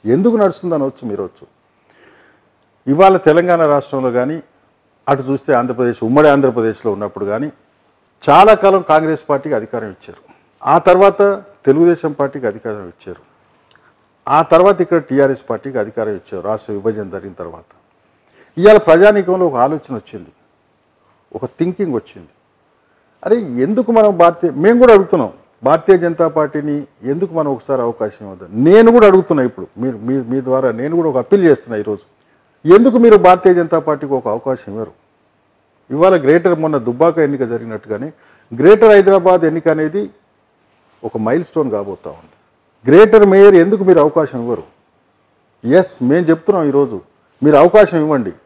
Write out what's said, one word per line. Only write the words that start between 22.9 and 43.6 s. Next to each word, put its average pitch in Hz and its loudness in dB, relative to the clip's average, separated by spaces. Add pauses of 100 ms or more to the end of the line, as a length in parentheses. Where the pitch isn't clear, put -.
అరే 214 0
ఎందుకు 214 -4
మనం 208 2
భారతీయ, 170 2
మేము 190 0
కూడా 240 6
అడుగుతున్నాం 180 0 (320)
భారతీయ 156 2
జనతా 165 -2
పార్టీని 147 -6 (220)
ఎందుకు 165 -6
మనం 147 -4
ఒకసారి 127 -6
అవకాశం 113 -8
ఇవ్వద్దు? 95 -20
నేను 190 4
కూడా 233 6
అడుగుతున్నా 185 2
ఇప్పుడు, 95 -8 (120)
మీరు, 120 -8
మీ, 123 -6
మీ 127 -6
ద్వారా 131 -2
నేను 143 -6
కూడా 160 -2
ఒక 131 -4
అప్పీల్ 185 -2
చేస్తున్నా 117 0
ఈరోజు. 104 -8 (720)
ఎందుకు 240 4
మీరు 233 6
భారతీయ 180 4
జనతా 165 -2
పార్టీకి 147 -6
ఒక 127 -6
అవకాశం 117 -8
ఇవ్వరు? 107 -12 (1000)
ఇవాళ 180 2
గ్రేటర్, 165 0
మొన్న 156 -4
దుబ్బాక 127 -2
ఎన్నిక 139 -2
జరిగినట్టుగానే 113 -10 (420)
గ్రేటర్ 208 4
హైదరాబాద్ 185 4
ఎన్నిక 160 -2
అనేది 160 -4 (920)
ఒక 113 -10
మైల్ 123 -4
స్టోన్ 139 -6
కాబోతా 101 -10
ఉంది. - -20 (540)
గ్రేటర్ 208 6
మేయర్ 196 6
ఎందుకు 190 2